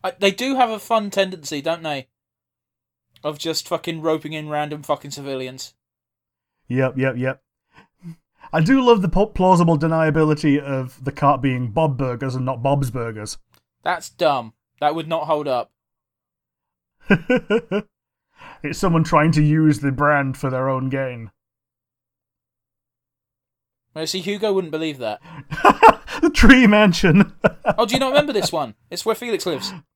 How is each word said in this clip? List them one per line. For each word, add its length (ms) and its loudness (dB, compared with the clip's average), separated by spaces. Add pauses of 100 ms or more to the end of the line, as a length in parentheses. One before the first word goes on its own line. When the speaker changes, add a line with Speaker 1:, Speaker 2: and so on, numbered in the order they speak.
Speaker 1:
I, 160 -6
they 120 2
do 260 -4
have 140 2
a 80 -6
fun 320 -2
tendency, 500 -4
don't 220 -4
they? 260 -6 (1120)
Of 160 -6
just 300 -6
fucking 320 -6
roping 320 -2
in 160 -10
random 340 -6
fucking 280 -6
civilians. 640 -10 (920)
Speaker 2:
Yep, 280 0
yep, 200 0
yep. 260 -4 (1080)
I 80 0
do 200 4
love 220 6
the 60 0
po-, 180 2
plausible 520 4
deniability 800 2
of 460 -8
the 80 -4
cart 300 2
being 280 -2
Bob 280 0
Burgers 360 -4
and 120 -4
not 160 -6
Bob's 280 0
Burgers. 480 -8 (440)
Speaker 1:
That's 260 -4
dumb. 460 -2 (260)
That 140 2
would 140 -6
not 160 -4
hold 240 -2
up. 220 -2 (1400)
Speaker 2:
<laughs> 800 0 (760)
It's 160 -8
someone 260 2
trying 280 4
to 100 2
use 380 4
the 120 -2
brand 440 0
for 140 -6
their 180 -4
own 220 -4
gain. 400 -8 (2750)
Speaker 1:
Well, 120 -8
see, 140 -6
Hugo 320 -4
wouldn't 180 -2
believe 280 -6
that. 220 -8 (300)
Speaker 2:
<laughs> 460 2 (240)
The 80 2
tree 380 8
mansion. 720 4
<laughs> 40 -8 (360)
Speaker 1:
Oh, 80 2
do 80 -2
you 60 0
not 100 0
remember 220 2
this 200 -2
one? 220 -6 (160)
It's 160 -8
where 80 0
Felix 320 -6
lives. 260 -6 (240)